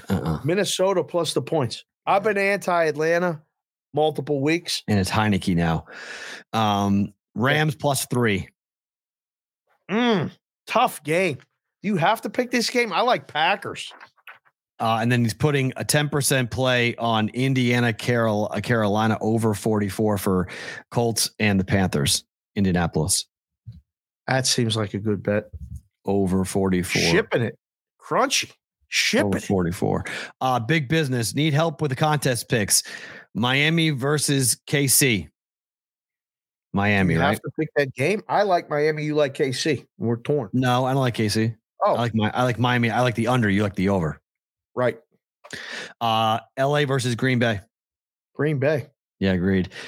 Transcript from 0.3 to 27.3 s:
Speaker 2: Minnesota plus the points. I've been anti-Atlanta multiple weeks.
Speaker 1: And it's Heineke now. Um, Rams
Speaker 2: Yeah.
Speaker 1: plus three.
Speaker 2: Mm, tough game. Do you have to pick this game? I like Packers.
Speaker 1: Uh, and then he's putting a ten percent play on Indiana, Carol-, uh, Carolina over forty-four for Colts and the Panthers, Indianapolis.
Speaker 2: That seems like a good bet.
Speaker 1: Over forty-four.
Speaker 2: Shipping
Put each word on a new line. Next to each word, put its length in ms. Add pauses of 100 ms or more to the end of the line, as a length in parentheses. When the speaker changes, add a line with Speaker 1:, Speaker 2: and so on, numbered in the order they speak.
Speaker 2:
Minnesota 600
plus 300
the 80
points. 420 (220)
I've 160
been 160
anti-Atlanta 1040 (500)
multiple 480
weeks. 480
Speaker 1:
And 100
it's 120
Heineke 440
now. 320 (640)
Um, 600 (220)
Rams 400
Speaker 2:
Yeah. 60
Speaker 1:
plus 260
three. 420 (1400)
Speaker 2:
Mm, 400 (360)
tough 360
game. 360 (440)
Do 60
you 80
have 260
to 80
pick 200
this 200
game? 220
I 100
like 240
Packers. 640 (880)
Speaker 1:
Uh, 200
and 120
then 100
he's 120
putting 420
a 80
ten 240
percent 420
play 460
on 340
Indiana, 640
Carol-, 580
uh, 100
Carolina 600
over 340
forty-four 640
for 300 (420)
Colts 480
and 220
the 40
Panthers, 600 (320)
Indianapolis. 720 (1000)
Speaker 2:
That 200
seems 300
like 180
a 40
good 240
bet. 220 (640)
Speaker 1:
Over 380
forty-four. 580
Speaker 2:
Shipping 400